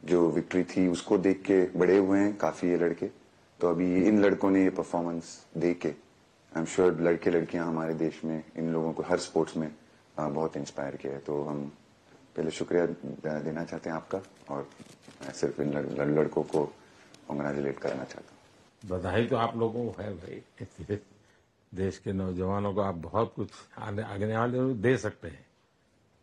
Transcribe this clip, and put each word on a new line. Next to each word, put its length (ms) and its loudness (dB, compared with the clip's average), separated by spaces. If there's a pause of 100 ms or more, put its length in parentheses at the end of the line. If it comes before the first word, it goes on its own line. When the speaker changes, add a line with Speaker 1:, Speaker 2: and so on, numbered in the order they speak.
Speaker 1:
जो 240 6
victory 340 2
थी, 240 2
उसको 300 2
देख 240 2
के 380 4
बड़े 180 8
हुए 220 4
हैं 180 2
काफी 300 0
ये 100 4
लड़के। 320 0 (520)
तो 80 4
अभी 360 2
इन 160 6
लड़कों 300 4
ने 120 6
ये 60 4
performance 760 -4 (100)
दे 160 2
के, 200 -2 (640)
I'm 120 -2
sure 100 0
लड़के 500 4
लड़कियां 380 0
हमारे 260 -2
देश 300 -2
में 200 -4 (140)
इन 160 -2
लोगों 200 -2
को 100 -4
हर 140 2
sports 400 -2
में, 180 -4 (440)
अ, 100 -2
बहुत 280 -4
inspire 380 -8
किया 180 -8
है। 60 -10
तो 240 -4
हम 340 -8 (580)
पहले 160 -2
शुक्रिया 340 0
द-, 580 -6
देना 200 -6
चाहते 260 -8
हैं 80 -4
आपका 240 -6 (280)
और 200 -8 (520)
मैं 100 -10
सिर्फ 280 -2
इन 140 0
लड़-, 180 -4
लड़-, 280 2
लड़कों 240 2
को 320 -2 (520)
congratulate 520 -4
करना 240 -4
चाहता 160 -14
हूँ। 80 -20 (580)
Speaker 2:
बधाई 420 -2
तो 80 0
आप 220 -2
लोगों 340 -2
को 120 -10
है 100 -8
भाई, 300 -12 (440)
<laughs> 100 -2 (760)
देश 220 -4
के 160 -6
नौजवानों 600 0
को 80 4
आप 140 0
बहुत 400 0
कुछ 160 -6 (260)
आने, 240 -6
आने 360 -2
वाले 220 2
में 220 0
दे 160 6
सकते 300 -6
हैं। 180 -16 (760)